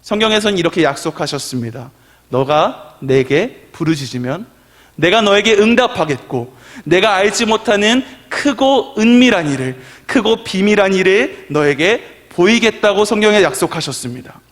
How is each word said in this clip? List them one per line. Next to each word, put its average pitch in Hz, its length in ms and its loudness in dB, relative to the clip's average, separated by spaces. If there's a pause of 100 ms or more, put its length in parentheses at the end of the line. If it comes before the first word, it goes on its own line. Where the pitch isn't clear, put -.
성경에서는 214 540 -2
이렇게 165 260 -2
약속하셨습니다. 139 1040 -6 (400)
"너가 151 720 -2
내게 135 720 0
부르짖으면 139 720 -6 (500)
내가 202 260 2
너에게 208 340 2
응답하겠고 180 1000 -2 (300)
내가 185 300 2
알지 208 300 0
못하는 214 580 0 (260)
크고 269 680 0
은밀한 226 540 4
일을, 131 300 -6 (240)
크고 226 380 -2
비밀한 196 500 2
일을 190 560 0
너에게 147 540 0 (260)
보이겠다"고 214 760 2
성경에 208 380 2
약속하셨습니다. 139 960 -6 (120)